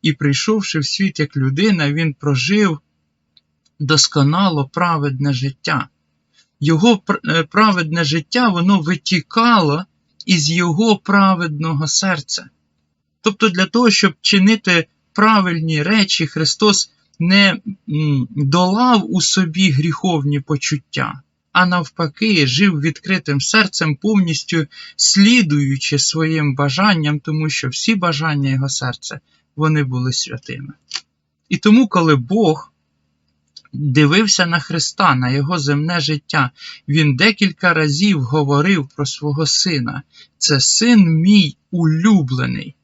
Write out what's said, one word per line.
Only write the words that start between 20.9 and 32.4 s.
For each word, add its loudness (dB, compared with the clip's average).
а 2
навпаки, 0
жив 0
відкритим -4
серцем, -2
повністю -2
слідуючи 2
своїм -2
бажанням, 0
тому -4
що -6
всі -2
бажання -2
його -2
серця, -8
вони 0
були -4
святими. -10
І -2
тому, 4
коли 2
Бог -2